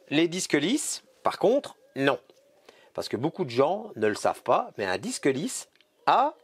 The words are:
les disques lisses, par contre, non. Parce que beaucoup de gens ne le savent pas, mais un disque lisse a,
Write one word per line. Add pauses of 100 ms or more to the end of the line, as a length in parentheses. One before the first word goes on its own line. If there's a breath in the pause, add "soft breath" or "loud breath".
les
disques
lisses, (180)
par
contre, (180)
non. (760 soft breath)
Parce
que
beaucoup
de
gens
ne
le
savent
pas,
mais
un
disque
lisse (380)
a,